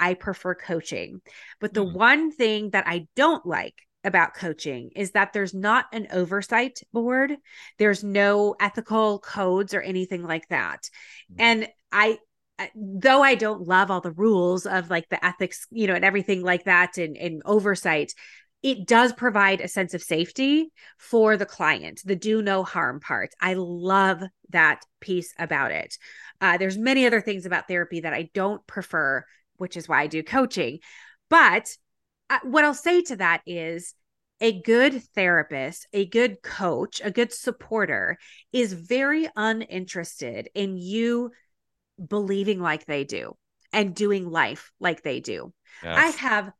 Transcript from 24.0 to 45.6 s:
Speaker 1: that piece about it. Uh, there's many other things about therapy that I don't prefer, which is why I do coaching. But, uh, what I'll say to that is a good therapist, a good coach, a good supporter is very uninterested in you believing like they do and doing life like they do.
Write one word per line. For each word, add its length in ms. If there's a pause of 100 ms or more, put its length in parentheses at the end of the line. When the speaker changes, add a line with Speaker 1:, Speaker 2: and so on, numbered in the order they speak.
Speaker 1:
that 320 (180)
piece 380
about 320
it. 260 (460)
Uh, 160
there's 180
many 300
other 160
things 240
about 220
therapy 320
that 120
I 220
don't 320
prefer, 580 (320)
which 220
is 100
why 140
I 60
do 140
coaching. 580 (500)
But, 440 (540)
uh, 140
what 220
I'll 100
say 300
to 120
that 300
is 480 (480)
a 180
good 420 (120)
therapist, 800
a 100
good 380
coach, 600
a 80
good 220
supporter 840 (340)
is 220
very 600
uninterested 1200
in 220
you 540 (800)
believing 520
like 260
they 180
do 320 (360)
and 220
doing 360
life 400 (100)
like 220
they 180
do. 320 (300)